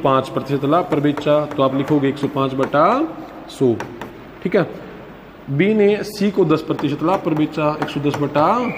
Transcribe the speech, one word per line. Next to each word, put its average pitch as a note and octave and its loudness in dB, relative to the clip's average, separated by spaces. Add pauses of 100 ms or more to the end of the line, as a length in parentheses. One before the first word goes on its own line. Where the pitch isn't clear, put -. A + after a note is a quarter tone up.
पाँच C3+ 4
प्रतिशत C3+ -2
लाभ E3+ 2
पर D3+ 2
बेचा, D3 2
तो C#3 -2
आप C3+ 2
लिखोगे C#3 2
एक C#3 -2
सौ C#3 -2
पाँच C3+ 0
बटा C#3+ 2 (640)
सौ। B2 2 (680)
ठीक F#3+ 0
है, F3 4 (840)
B E3 2
ने G#3 2
सी - -2
को F#3+ 2
दस D3+ 2
प्रतिशत D3 -2
लाभ F#3 0
पर E3 0
बेचा, D3+ 0
एक D3 -4
सौ D3 -4
दस D3 0
बटा D3 2 (300)